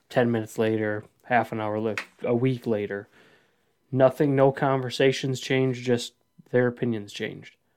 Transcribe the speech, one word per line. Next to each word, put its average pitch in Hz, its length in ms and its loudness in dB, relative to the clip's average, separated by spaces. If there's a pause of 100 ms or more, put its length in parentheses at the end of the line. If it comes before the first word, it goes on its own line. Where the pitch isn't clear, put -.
ten 120 220 2
minutes 110 280 -4
later, 110 460 -2 (200)
half 117 280 0
an 113 80 -6
hour 107 180 -4
later, 107 240 -4 (200)
a 120 120 0
week 123 320 -2
later. 104 420 -4 (840)
Nothing, 135 420 4
no 135 160 6
conversations 135 920 0
changed, 131 440 0
just 120 300 0 (360)
their 123 160 4
opinions 117 460 -4
changed. - 420 -10 (220)